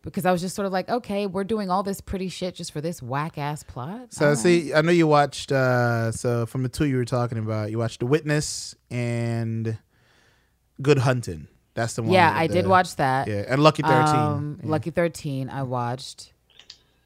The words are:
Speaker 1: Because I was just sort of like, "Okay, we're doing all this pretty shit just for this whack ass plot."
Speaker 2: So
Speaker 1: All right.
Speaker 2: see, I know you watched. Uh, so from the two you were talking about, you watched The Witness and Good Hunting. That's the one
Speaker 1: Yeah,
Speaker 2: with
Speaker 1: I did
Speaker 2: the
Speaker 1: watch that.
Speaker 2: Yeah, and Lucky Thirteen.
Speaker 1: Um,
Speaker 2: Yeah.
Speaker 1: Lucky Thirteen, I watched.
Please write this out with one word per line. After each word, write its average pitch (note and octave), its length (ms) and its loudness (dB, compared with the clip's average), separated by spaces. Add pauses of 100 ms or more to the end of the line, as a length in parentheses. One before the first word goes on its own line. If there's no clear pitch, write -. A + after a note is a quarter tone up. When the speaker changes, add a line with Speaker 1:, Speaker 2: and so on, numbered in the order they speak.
Speaker 1:
Because D#3+ 260 -8
I F3+ 60 4
was F3 80 2
just F3+ 140 -6
sort G3+ 120 -4
of F#3 60 -4
like, F#3 180 -2
"Okay, G#3 360 -4
we're G3 180 -4
doing G3+ 260 -4
all F#3+ 120 0
this G3 180 -6
pretty F#3 280 -8
shit F3 260 -8
just - 180 -14
for D3+ 100 -8
this E3 200 -8
whack C#3 360 -6
ass D3 240 -6
plot." G3 520 -14
Speaker 2:
So D3+ 120 2
Speaker 1:
All D3 60 6
right. C#3+ 60 2
Speaker 2:
see, E3 360 4
I D3+ 80 6
know E3 100 4
you E3+ 140 6
watched. D3 460 2
Uh, A#2+ 600 2
so A#2+ 340 0
from C3 160 -4
the B2+ 80 -2
two D#3+ 160 0
you C3+ 100 2
were B2 100 0
talking A#2+ 320 -2
about, G#2+ 320 -2
you A2 80 -4
watched A#2 220 -4
The B2 60 -2
Witness D3+ 680 -2 (160)
and A#2 840 -2 (1040)
Good C#3 160 6
Hunting. A#2 500 -2 (260)
That's A#2 200 -2
the A#2+ 80 -6
one E3 100 2
Speaker 1:
Yeah, F3 200 6
Speaker 2:
with A2 60 -2
Speaker 1:
I E3 100 2
did F3 180 2
Speaker 2:
the - 20 0
Speaker 1:
watch F#3 280 2
that. C3 320 0
Speaker 2:
Yeah, G2+ 200 -2
and C3+ 140 2
Lucky D3+ 200 6
Thirteen. D#3 380 4
Speaker 1:
Um, D3 420 -2
Speaker 2:
Yeah. - 80 -4
Speaker 1:
Lucky D#3 200 -2
Thirteen, D3 600 -4
I C3+ 120 -6
watched. B2 720 -8 (720)